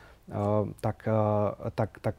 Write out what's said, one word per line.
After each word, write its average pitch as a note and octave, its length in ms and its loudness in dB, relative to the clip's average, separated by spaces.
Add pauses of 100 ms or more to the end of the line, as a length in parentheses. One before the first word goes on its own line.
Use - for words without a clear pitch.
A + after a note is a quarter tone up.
(280)
eh, G2 40 -12 (480)
tak, - 280 -2
eh, G#2+ 680 2
tak, - 260 -2
tak A2 180 -2